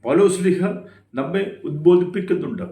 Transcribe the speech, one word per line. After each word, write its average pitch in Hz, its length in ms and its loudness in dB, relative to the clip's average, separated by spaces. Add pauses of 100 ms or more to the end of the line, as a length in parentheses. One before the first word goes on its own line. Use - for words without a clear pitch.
പൗലോസ് 180 340 4
ശ്ലീഹ 180 220 0 (580)
നമ്മെ 165 240 -4 (260)
ഉദ്ബോധിപ്പിക്കുന്നുണ്ട്. 151 1040 0